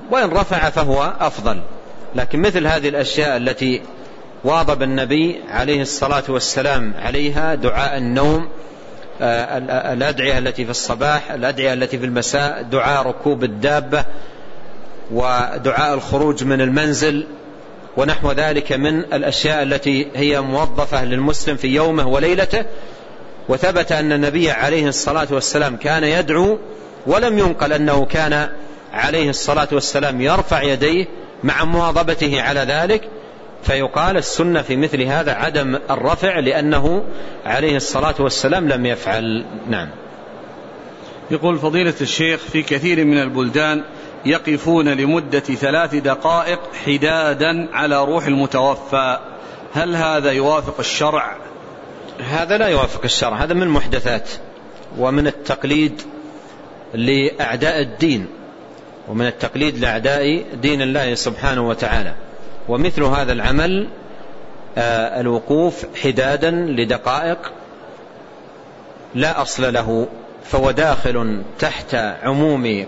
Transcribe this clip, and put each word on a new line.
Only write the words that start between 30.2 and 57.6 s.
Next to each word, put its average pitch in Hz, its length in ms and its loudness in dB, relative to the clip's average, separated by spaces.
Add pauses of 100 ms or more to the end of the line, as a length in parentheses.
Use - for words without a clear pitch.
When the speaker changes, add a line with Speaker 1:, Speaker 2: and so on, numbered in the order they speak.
Speaker 1:
يرفع 156 420 2
يديه 147 440 2 (380)
مع 143 200 2
مواظبته 160 760 2
على 139 180 0
ذلك، 160 480 0 (540)
فيقال 147 540 0
السنة 165 460 2
في 131 140 -2
مثل 143 260 0
هذا 143 300 0
عدم 139 460 -2 (120)
الرفع، 165 480 0
لأنه 151 640 2 (420)
عليه 143 300 2
الصلاة 139 420 0
والسلام 139 500 2
لم 123 180 0
يفعل. 113 580 -2 (240)
نعم. 92 200 -2 (1400)
Speaker 2:
يقول 156 280 0
فضيلة 156 420 0
الشيخ: 160 400 0
في - 220 -2
كثير 160 420 0
من 147 180 4
البلدان 131 600 0 (440)
يقفون 156 640 2
لمدة 139 520 0
ثلاث 139 540 0
دقائق 160 640 0 (280)
حدادا 151 840 0
على 143 320 2
روح 151 220 0
المتوفى، 135 920 2 (560)
هل 170 220 0
هذا 156 340 2
يوافق 143 480 2
الشرع؟ 135 580 0 (920)
Speaker 1:
هذا 170 280 0
لا 220 80 2
يوافق 139 380 2
الشرع، 120 320 0
هذا 156 180 0
من 180 140 2
محدثات 120 640 2 (680)
ومن 135 280 2
التقليد 143 760 -2 (920)
لأعداء 135 880 0